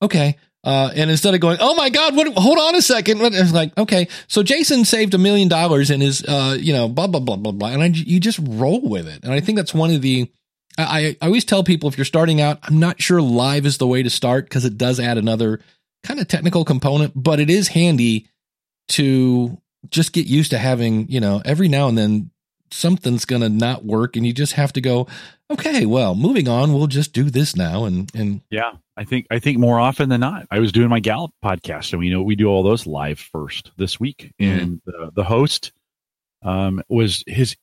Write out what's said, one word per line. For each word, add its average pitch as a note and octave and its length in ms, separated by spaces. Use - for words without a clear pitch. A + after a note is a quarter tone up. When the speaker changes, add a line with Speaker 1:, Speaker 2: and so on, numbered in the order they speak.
Speaker 1:
okay." D3 340
Uh, C3+ 300
and D#3 160
instead F3 240
of F3+ 60
going, E3+ 200
"Oh C#4 140
my D4 160
God, C#4+ 240
what, D#4 200
hold C#4 240
on D#4+ 180
a F4 60
second," G#3+ 360
what, A3+ 160
it's F#3 180
like, D#3+ 240
okay, F#3+ 300
so G#3 160
Jason C#4 400
saved G#3+ 280
a F#3+ 60
million G3+ 300
dollars D#3+ 420
in C#3 100
his, C#3 240
uh, C3+ 360
you D#3+ 120
know, A#2+ 160
blah, D#3 200
blah, E3+ 120
blah, A#2+ 160
blah, G#2 160
blah. G#2 160
And C3+ 140
I, E3+ 40
you E3+ 340
just G#3+ 220
roll C3+ 380
with G2 280
it. D#2 160
And B2 80
I C#3+ 80
think G#3+ 160
that's F#3 180
one D#3+ 180
of D3 100
the, B2+ 280
I, D#3+ 40
I, D#3 380
I D#3+ 60
always G#3+ 180
tell G3 200
people, D#3+ 240
if C3+ 100
you're C3+ 60
starting D#3+ 360
out, D3 220
I'm D#3 160
not E3+ 240
sure F3 180
live C3+ 460
is C3+ 120
the B2+ 100
way B2+ 160
to A#2+ 60
start, C3 400
'cause B2+ 140
it A2 140
does B2+ 220
add A#2+ 180
another A2 420
kind C#4 160
of G3 80
technical E3 360
component, C#3+ 560
but D3 200
it D3+ 100
is F#3+ 180
handy A#2+ 600
to B2+ 720
just - 220
get E3 140
used D3 240
to B2+ 80
having, A#2 500
you C3 120
know, G2+ 240
every E3 240
now C#3 200
and A2+ 100
then G#2+ 320
something's B2+ 540
gonna A#2+ 240
not A2+ 360
work, A2 320
and A#2+ 100
you A#2+ 60
just C#3 220
have C#3+ 180
to C3+ 80
go, B2 260
"Okay, D4 360
well, G#2+ 280
moving D#3 340
on, C3 240
we'll C#3+ 140
just C#3+ 260
do C3 180
this C#3 260
now." F#2 280
And, F#2 300
and G#2 260
Speaker 2:
Yeah, A2+ 220
I G#2+ 80
think, B2+ 260
I A#2 80
think C3+ 200
more A#2+ 200
often C3 300
than B2 120
not, D#3+ 300
I G2+ 80
was A2 140
doing A#2 160
my A#2 120
Gallup A2 320
podcast, F2 480
and F2 80
we F2 100
know F#2 120
we G#2 140
do G#2+ 100
all G2 160
those A2 240
live D2 320
first - 580
this F#2+ 240
week. - 400
Speaker 1:
Mm-hmm. F#2+ 200
Speaker 2:
And F2 260
the, E2 280
the G2 100
host, A#2 480
um, F#2+ 460
was, A2+ 380
his B2+ 360